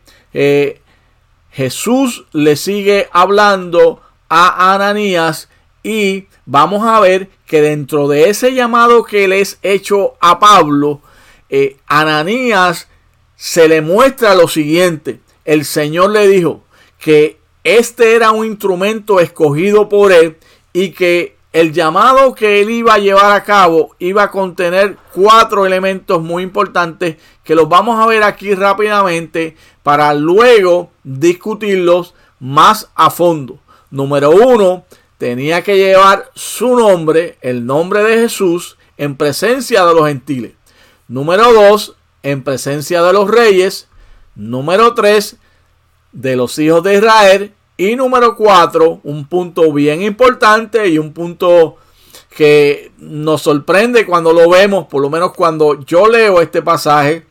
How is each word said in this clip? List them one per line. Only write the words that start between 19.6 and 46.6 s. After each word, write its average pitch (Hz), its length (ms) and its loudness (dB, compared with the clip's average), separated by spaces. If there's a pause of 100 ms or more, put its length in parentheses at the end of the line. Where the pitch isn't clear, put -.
por 202 220 2
él 165 260 4 (360)
y 180 160 -2
que 175 480 -4 (160)
el 165 180 0
llamado 214 640 0
que 208 280 0
él 214 100 -2
iba 233 240 0
a 208 40 0
llevar 202 320 2
a 202 120 0
cabo 180 560 0
iba 190 240 -2
a 196 80 -4
contener 190 680 -4 (160)
cuatro 214 540 2
elementos 185 540 -2
muy 170 200 -6
importantes 180 760 -4 (260)
que 156 100 -4
los 160 160 2
vamos 214 300 0
a 226 80 2
ver 220 160 0
aquí 202 320 -4
rápidamente 190 1000 -4 (280)
para 147 320 0
luego 180 720 2 (140)
discutirlos 175 1120 -2 (240)
más 156 560 0
a 156 160 2
fondo. 160 480 -4 (320)
Número 143 400 -2
uno, 196 540 2 (340)
tenía 135 440 -6
que 202 140 0
llevar 196 560 4
su - 420 -4
nombre, 170 680 0
el 123 240 -6
nombre 175 380 -2
de 220 180 0
Jesús, 180 560 -4 (200)
en 143 180 -8
presencia 190 680 -2
de 170 80 2
los 156 140 2
gentiles. 131 460 -8 (540)
Número 175 460 0
dos, 208 420 4 (280)
en 139 200 -6
presencia 143 600 -4
de 180 100 2
los 196 160 0
reyes. 202 580 0 (480)
Número 147 600 -2
tres, 208 420 0 (720)
de 131 240 -6
los 123 220 -4
hijos 160 260 0